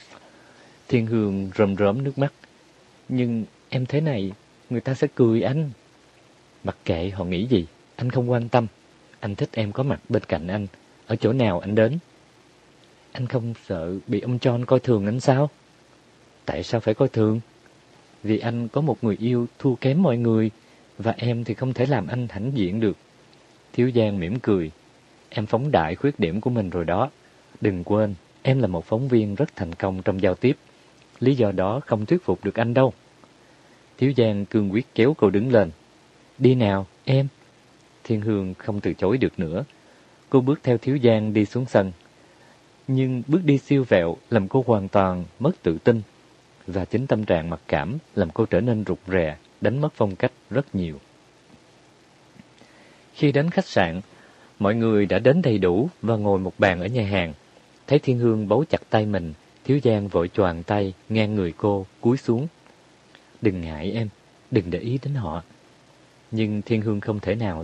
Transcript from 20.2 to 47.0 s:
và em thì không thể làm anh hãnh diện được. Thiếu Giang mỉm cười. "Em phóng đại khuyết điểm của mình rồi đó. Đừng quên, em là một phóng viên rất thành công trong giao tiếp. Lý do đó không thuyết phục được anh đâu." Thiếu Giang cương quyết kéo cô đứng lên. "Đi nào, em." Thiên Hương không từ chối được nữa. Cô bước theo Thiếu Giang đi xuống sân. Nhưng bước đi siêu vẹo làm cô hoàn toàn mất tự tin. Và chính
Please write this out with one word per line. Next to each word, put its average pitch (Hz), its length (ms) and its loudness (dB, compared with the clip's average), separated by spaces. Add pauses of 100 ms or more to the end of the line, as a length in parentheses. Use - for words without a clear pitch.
và 110 200 0
em 120 260 -2
thì 113 100 -6
không 127 200 -4
thể 123 120 0
làm 120 220 0
anh 123 220 -6
hãnh 107 280 -6
diện 98 220 -2
được. 107 180 0 (760)
Thiếu 123 220 2
Giang 107 240 2
mỉm 92 200 -4
cười. 90 320 0 (580)
"Em 107 160 -4
phóng 127 260 -2
đại 85 240 2
khuyết 143 240 -2
điểm 92 220 0
của 127 80 -2
mình 110 200 -2
rồi 85 160 -4
đó. 98 240 0 (520)
Đừng 95 220 -2
quên, 104 320 0 (260)
em 135 180 2
là 113 80 0
một 90 180 -4
phóng 120 220 -2
viên 107 280 2
rất 147 200 -4
thành 85 200 -6
công 95 260 -4
trong 95 200 -2
giao 92 140 2
tiếp. 131 220 0 (640)
Lý 131 160 2
do 110 160 2
đó 95 340 -2
không 110 200 -2
thuyết 180 180 0
phục 92 220 -2
được 98 100 -2
anh 117 180 0
đâu." 131 200 4 (1040)
Thiếu 135 200 2
Giang 107 280 2
cương 104 260 0
quyết 110 140 -2 (100)
kéo 131 220 4
cô 104 120 4
đứng 104 220 2
lên. 98 200 4 (640)
"Đi 127 180 6
nào, 98 320 2 (180)
em." 135 220 2 (760)
Thiên 110 180 -2
Hương 101 320 -2
không 101 260 -6
từ 95 140 -4
chối 95 240 0
được 98 220 0
nữa. 87 240 -4 (640)
Cô 131 120 6
bước 139 220 -2
theo 120 140 2
Thiếu 131 260 -2
Giang 107 300 2
đi 107 120 4
xuống 123 200 -4
sân. 98 260 2 (960)
Nhưng 131 400 0
bước 165 180 2
đi 143 120 4
siêu 135 320 0
vẹo 85 280 2 (120)
làm 101 180 2
cô 131 200 0
hoàn 104 200 2
toàn 92 360 2 (160)
mất 147 240 -2
tự 82 200 0
tin. 117 180 4 (680)
Và 90 160 -4
chính 123 220 -4